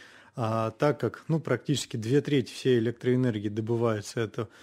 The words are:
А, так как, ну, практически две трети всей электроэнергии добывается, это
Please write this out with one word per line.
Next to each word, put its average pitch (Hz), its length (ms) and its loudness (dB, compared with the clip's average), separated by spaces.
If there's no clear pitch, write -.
А, 113 340 0
так 147 300 0
как, - 280 -4
ну, 160 120 0
практически - 560 -2
две 120 240 2
трети 139 320 0
всей 127 260 2
электроэнергии 117 680 0
добывается, 110 720 -2
это 110 280 -4